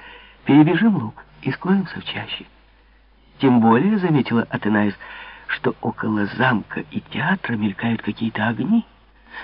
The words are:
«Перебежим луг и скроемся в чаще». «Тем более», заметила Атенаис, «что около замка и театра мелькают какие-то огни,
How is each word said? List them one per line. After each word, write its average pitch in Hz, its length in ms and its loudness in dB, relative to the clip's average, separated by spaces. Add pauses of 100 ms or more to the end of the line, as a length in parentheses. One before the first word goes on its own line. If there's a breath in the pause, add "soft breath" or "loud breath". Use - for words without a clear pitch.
(460 loud breath)
«Перебежим 165 520 6
луг 113 260 -8 (180)
и - 100 -4
скроемся 185 480 -2
в - 60 -14
чаще». - 400 -10 (920)
«Тем 127 200 4
более», 131 380 4
заметила 147 520 2
Атенаис, 104 440 0 (540 loud breath)
«что - 340 -4
около 107 440 -4 (120)
замка 120 440 -2 (100)
и - 80 -8
театра 151 560 -4
мелькают 110 460 -2
какие-то 110 460 -4
огни, 202 380 0 (580 loud breath)